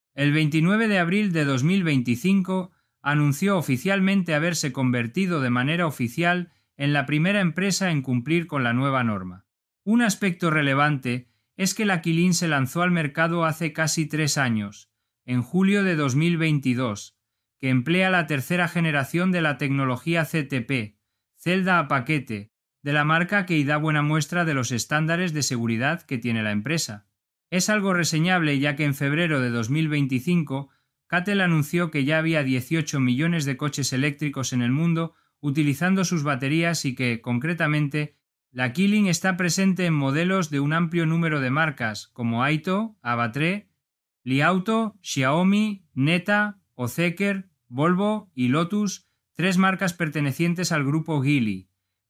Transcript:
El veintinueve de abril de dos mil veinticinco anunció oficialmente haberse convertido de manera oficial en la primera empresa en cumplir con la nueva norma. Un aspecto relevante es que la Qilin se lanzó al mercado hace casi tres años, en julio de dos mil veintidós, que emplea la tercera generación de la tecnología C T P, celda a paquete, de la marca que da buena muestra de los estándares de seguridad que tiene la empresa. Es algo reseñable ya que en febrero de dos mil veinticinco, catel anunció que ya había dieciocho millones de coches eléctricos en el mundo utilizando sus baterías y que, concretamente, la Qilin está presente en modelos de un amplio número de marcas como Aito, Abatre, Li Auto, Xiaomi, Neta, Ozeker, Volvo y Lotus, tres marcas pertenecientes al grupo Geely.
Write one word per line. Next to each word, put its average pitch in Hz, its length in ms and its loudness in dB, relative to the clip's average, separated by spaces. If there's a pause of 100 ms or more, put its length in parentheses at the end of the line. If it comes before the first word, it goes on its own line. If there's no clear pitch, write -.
(160)
El 143 160 2
veintinueve 160 560 2
de 202 100 2
abril 185 340 2
de 160 140 0
dos 131 180 0
mil 185 200 2
veinticinco 180 880 0 (320)
anunció 147 540 2
oficialmente 185 760 0
haberse 156 380 0
convertido 127 680 0
de 127 120 0
manera 143 340 0
oficial 170 640 -2 (240)
en 143 180 0
la 143 120 0
primera 165 360 0
empresa 185 500 0
en 147 100 0
cumplir 131 460 -2
con 143 160 -2
la 120 100 0
nueva 131 300 0
norma. 92 420 -6 (380)
Un 226 180 0
aspecto 190 480 0
relevante 139 800 0 (260)
es 190 180 -2
que 220 120 -4
la 185 160 0
Qilin 170 320 2
se 170 140 -2
lanzó 143 340 0
al 180 100 2
mercado 165 540 0
hace 156 280 -4
casi 156 320 -2
tres 151 320 -2
años, 110 540 -2 (340)
en 123 160 -2
julio 190 420 2
de 185 120 2
dos 139 200 0
mil 170 220 2
veintidós, 131 800 -2 (420)
que 135 100 -2
emplea 160 400 2
la 175 180 2
tercera 165 400 0
generación 165 640 0
de 175 100 0
la 151 160 0
tecnología 139 680 0
C 156 180 -2
T 131 180 -4
P, 117 380 -4 (360)
celda 185 440 2
a 151 80 0
paquete, 131 640 -2 (300)
de 143 120 -4
la 147 120 2
marca 175 400 2
que 160 180 2
da 147 140 2
buena 151 240 0
muestra 156 440 0
de 156 100 -2
los 123 160 -2
estándares 160 640 -2
de 151 100 -2
seguridad 120 600 -2
que 135 140 -6
tiene 117 260 -2
la 107 80 -2
empresa. 107 560 -4 (420)
Es 180 200 -2
algo 202 240 0
reseñable 165 640 2
ya 143 160 0
que 151 80 -2
en 143 100 0
febrero 151 460 0
de 123 100 0
dos 117 220 -2
mil 156 160 0
veinticinco, 143 840 -2 (380)
catel 190 340 0
anunció 170 480 2
que 147 140 0
ya 156 160 2
había 160 240 0
dieciocho 139 560 -2
millones 139 460 0
de 135 120 -4
coches 143 360 -4
eléctricos 139 600 -2
en 123 80 2
el 120 100 0
mundo 165 440 -2 (240)
utilizando 151 640 0
sus 170 200 -2
baterías 151 600 0
y 131 120 -2
que, 120 260 -2
concretamente, 151 960 -2 (340)
la 127 220 -2
Qilin 202 340 2
está 185 300 0
presente 185 480 2
en 165 80 2
modelos 156 560 0
de 143 100 -2
un 143 140 0
amplio 170 320 0
número 160 340 0
de 131 120 0
marcas 135 560 -2
como 117 360 -2
Aito, 185 600 -2
Abatre, 120 640 -2 (540)
Li 131 180 0
Auto, 202 600 0
Xiaomi, 190 920 0
Neta, 190 640 0 (140)
Ozeker, 175 800 -2 (160)
Volvo 180 640 0
y 123 140 0
Lotus, 175 600 0 (280)
tres 180 240 0
marcas 190 340 2
pertenecientes 165 800 -2
al 151 120 0
grupo 151 380 -2
Geely. 117 480 0 (400)